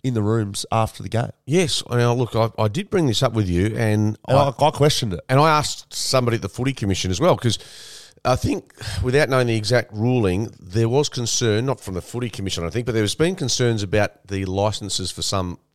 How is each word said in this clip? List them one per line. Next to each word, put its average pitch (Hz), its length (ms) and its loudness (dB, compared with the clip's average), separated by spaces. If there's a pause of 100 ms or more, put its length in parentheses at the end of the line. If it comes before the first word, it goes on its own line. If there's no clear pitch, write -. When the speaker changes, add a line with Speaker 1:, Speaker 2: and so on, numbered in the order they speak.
Speaker 1:
in 131 100 -2
the 110 80 0
rooms 104 480 -2
after 110 320 -2
the 98 60 -10
game. 110 240 -4 (140)
Speaker 2:
Yes. 165 440 0
Now, 120 240 2
look, 120 220 -2
I, 113 140 2 (120)
I 110 60 4
did 180 220 -4
bring 170 180 2
this 113 160 2
up 117 80 2
with 107 160 2
you, 90 200 2
and 107 500 2 (100)
Speaker 1:
And 127 100 4
Speaker 2:
I 139 120 4 (100)
Speaker 1:
I, 151 80 4
I 156 40 4
questioned 127 420 2
it. 80 160 -8
Speaker 2:
And 135 100 4
I 160 100 6
asked - 440 -2
somebody 120 420 0
at 117 60 -4
the 98 80 -6
Footy 131 240 -2
Commission 98 360 -2
as 92 120 -2
well, 151 160 4
'cause 110 200 0 (680)
I 127 100 4
think, - 380 -4 (280)
without 127 280 2
knowing 127 180 2
the 113 80 2
exact 110 380 0
ruling, 110 680 2
there 113 300 0
was 143 200 2
concern, 117 560 0
not 135 140 -2
from 98 140 -10
the 87 80 -4
Footy 120 280 -8
Commission, 90 360 -4
I 82 40 -2
think, 117 160 -4
but 123 80 -2
there 110 100 2
has 104 120 -2
been 180 200 0
concerns 120 460 0
about 101 460 -2
the 98 180 -4
licences 95 640 -2
for - 120 -10
some 90 360 -4 (180)